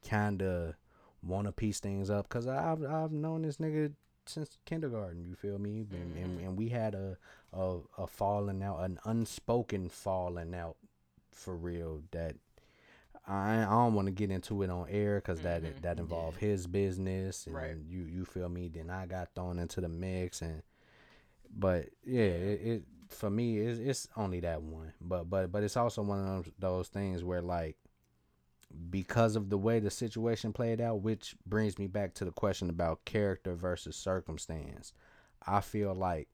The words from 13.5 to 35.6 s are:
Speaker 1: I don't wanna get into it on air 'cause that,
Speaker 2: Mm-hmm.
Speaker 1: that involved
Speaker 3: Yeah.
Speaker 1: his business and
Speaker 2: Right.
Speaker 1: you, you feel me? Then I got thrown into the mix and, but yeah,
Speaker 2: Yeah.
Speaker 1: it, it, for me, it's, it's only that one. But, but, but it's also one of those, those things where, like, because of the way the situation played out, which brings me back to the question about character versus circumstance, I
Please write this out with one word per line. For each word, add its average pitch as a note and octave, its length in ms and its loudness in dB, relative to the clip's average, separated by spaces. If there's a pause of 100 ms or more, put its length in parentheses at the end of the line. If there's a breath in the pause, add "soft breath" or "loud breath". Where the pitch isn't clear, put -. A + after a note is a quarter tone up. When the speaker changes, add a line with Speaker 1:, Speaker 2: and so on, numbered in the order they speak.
Speaker 1:
I - 20 4
don't A2+ 300 6
wanna G2 180 4
get G2 180 0
into G2 320 0
it F#2 80 2
on F2 180 -2
air G#2 320 2
'cause E2+ 200 -2
that, E2+ 220 0
Speaker 2:
Mm-hmm. D#2 180 -6
Speaker 1:
that E2+ 180 -2
involved E2 420 -4
Speaker 3:
Yeah. G#2+ 80 2
Speaker 1:
his F#2 200 2
business F#2+ 800 0
and E2 100 -6
Speaker 2:
Right. C3 200 -4 (120)
Speaker 1:
you, F2+ 160 -6
you F2 200 -4
feel F2+ 240 -4
me? F2 200 -4
Then E2 220 -8
I F#2 160 -4
got F2+ 280 -6
thrown F2+ 240 -2
into F2 220 -2
the F2 80 0
mix F2+ 540 -2
and, E2 200 -4 (880 loud breath)
but F2+ 380 2 (160)
yeah, B2 200 4
Speaker 2:
Yeah. G2 40 8
Speaker 1:
it, F#2 320 2
it, A2+ 220 0 (260)
for - 220 -2
me, A2+ 280 2
it's, A#2 220 2
it's C3 360 -2
only F#2 240 0
that E2 220 0
one. D#2+ 380 -8
But, F2 300 -2
but, F#2+ 220 2
but G#2 120 2
it's G2+ 120 0
also G2+ 260 2
one G2+ 180 2
of G2 60 0 (180)
those, - 140 -12
those F#2 300 0
things F#2+ 360 0
where, F2+ 180 0
like, E2+ 340 -2 (1120)
because G#2+ 460 4
of G2+ 120 0
the G2+ 100 2
way A2+ 200 4
the G#2 120 2
situation A2+ 600 -2
played A2+ 280 0
out, A2+ 220 2
which A2 340 -2 (100)
brings G#2 320 2
me G2 80 0
back F#2+ 280 -2
to - 100 -4
the F2 80 -2
question F#2+ 360 2
about E2+ 360 2
character F#2+ 500 0
versus F2 400 -2
circumstance, E2 960 -4 (540 loud breath)
I G2 140 6